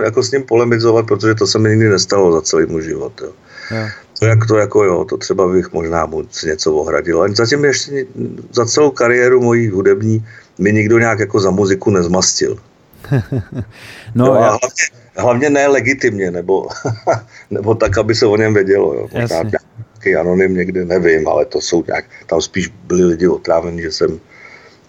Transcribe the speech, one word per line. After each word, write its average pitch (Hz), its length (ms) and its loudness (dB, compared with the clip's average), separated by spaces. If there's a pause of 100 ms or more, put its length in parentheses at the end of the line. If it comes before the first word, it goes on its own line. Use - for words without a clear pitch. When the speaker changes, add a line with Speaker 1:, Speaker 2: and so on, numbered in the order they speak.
Speaker 1:
jako 110 180 0
s 117 100 -6
ním 139 100 0
polemizovat, 117 640 2
protože 110 280 0
to 107 120 0
se 107 120 0
mi 110 100 2
nikdy 110 200 4
nestalo 95 440 2
za 80 100 2
celý 82 240 0
můj 82 160 -4
život, 73 300 -8 (100)
jo. - 80 -12 (460)
Speaker 2:
Jo. 110 100 -6 (320)
Speaker 1:
To 110 80 0
jak, 110 200 4
to 110 100 2
jako, 104 280 2
jo, 87 200 2
to - 120 -6
třeba 95 320 -4
bych 90 240 -2
možná 82 340 -2
mu 78 240 -8
si - 160 -12
něco 78 280 -2
ohradil. 80 460 -2
Ale 98 140 0
zatím 120 300 0
ještě 143 280 -2
ni-, 135 140 -6 (460)
za 117 140 0
celou 147 240 2
kariéru 123 500 4
mojí 117 280 2
hudební 101 580 0 (320)
mi 98 140 2
nikdo 107 260 2
nějak 113 200 2
jako 104 220 0
za 95 100 2
muziku 95 400 0
nezmastil. 87 680 0 (540)
Speaker 2:
<laughs> 127 200 -2 (840)
No, 120 120 2
Speaker 1:
Jo, 131 60 4
a 107 80 4
Speaker 2:
já 113 80 4
Speaker 1:
hlavně, - 360 -2 (320)
hlavně 123 340 2
ne 143 180 4
legitimně, 113 600 0
nebo, 87 380 -2 (400)
<laughs> - 420 -6
nebo 107 240 -2
tak, 110 240 0
aby 110 160 0
se 113 120 2
o 104 100 2
něm 110 180 0
vědělo, 95 400 2
jo. 58 60 -4 (120)
Možná 120 240 -4
Speaker 2:
Jasně. 92 140 -2 (540)
Speaker 1:
nějaký 95 120 2
anonym 92 380 0
někde, 92 300 -4
nevím, 85 440 2
ale 76 160 2
to - 160 -4
jsou 85 260 -2
nějak, - 180 -6 (220)
tam 82 140 0
spíš 90 280 -6 (180)
byli 90 180 2
lidi 85 240 2
otrávení, 85 540 -2
že 82 80 -8
jsem 80 300 -2 (680)